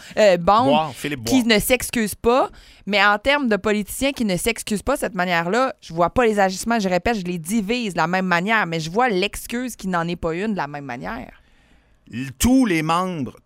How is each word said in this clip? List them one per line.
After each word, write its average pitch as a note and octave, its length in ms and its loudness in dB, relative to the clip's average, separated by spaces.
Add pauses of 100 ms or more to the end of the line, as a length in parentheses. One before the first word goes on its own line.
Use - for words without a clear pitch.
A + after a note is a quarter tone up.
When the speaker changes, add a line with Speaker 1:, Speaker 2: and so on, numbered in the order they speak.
(160)
Speaker 1:
euh, G3 200 6
Bond, G3 300 4
Speaker 2:
Bois, D#3 280 2
Philippe C#3+ 300 -8
Speaker 1:
qui B3+ 180 4
Speaker 2:
Bois. A3+ 140 4
Speaker 1:
ne G3+ 40 4
s'excuse A#3+ 540 -2
pas. C4 360 2 (360)
Mais G3 180 2
en G#3 140 4
termes C#4 300 0
de G#3+ 80 4
politiciens G#3+ 560 -2
qui B3 120 -4
ne F#3 120 0
s'excusent G#3+ 460 -4
pas C4 120 -2
de D4+ 60 -4
cette G#3 140 -6
manière-là, F3+ 680 0
je - 140 -18
vois E3 160 2
pas B3 160 2
les G#3 120 2
agissements, G3 400 0
je G3 100 0
répète, F3+ 300 0
je F3+ 60 -6
les F3+ 140 -4
divise G#3 560 -2
de F3 40 -2
la D#3+ 80 2
même F#3 200 0
manière, F#3 400 2
mais E3 140 -4
je D#3+ 100 -6
vois A#3+ 180 0
l'excuse A3+ 680 -4
qui F#3+ 120 -8
n'en F3 180 -2
est F3 100 -4
pas E3 180 -4
une G#3 180 -4
de F#3+ 60 -4
la D3+ 80 -4
même C#3+ 180 -12
manière. C#3+ 560 -12 (720)
Speaker 2:
L-, C3 260 -8
tous B3+ 280 4
les E3 160 0
membres, E3 520 -2 (120)